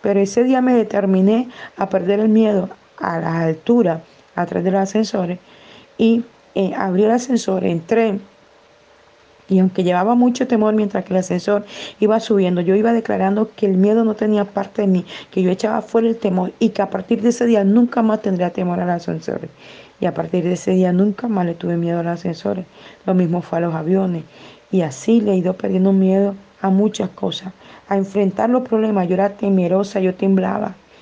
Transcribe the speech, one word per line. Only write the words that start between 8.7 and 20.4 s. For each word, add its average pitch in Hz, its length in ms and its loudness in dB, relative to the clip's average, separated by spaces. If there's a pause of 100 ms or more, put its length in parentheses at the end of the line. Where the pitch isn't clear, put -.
y 190 100 4
aunque 185 240 2
llevaba 180 320 2
mucho 247 320 2
temor 214 280 2
mientras 202 300 -2
que - 80 -8
el 185 60 2
ascensor 185 460 -2 (340)
iba 214 220 2
subiendo, 185 400 0
yo 185 160 2
iba 226 160 2
declarando 214 640 0
que 214 120 -2
el 190 100 2
miedo 214 280 4
no 220 100 0
tenía 214 300 0
parte 202 380 -6
de 202 60 2
mí, 180 160 2 (260)
que 190 120 -2
yo 185 80 2
echaba 214 320 -2
fuera 226 260 0
el 226 80 0
temor 185 440 -2
y 226 80 2
que 196 140 -2
a 196 80 -2
partir 196 300 -4
de 233 100 2
ese 240 160 0
día 220 180 4
nunca 240 380 2
más 214 200 0
tendría 180 280 -2
temor 180 300 -4
al 180 100 -2
ascensor. 170 580 -6 (520)
Y 185 60 -2
a 170 80 -2
partir 170 300 -2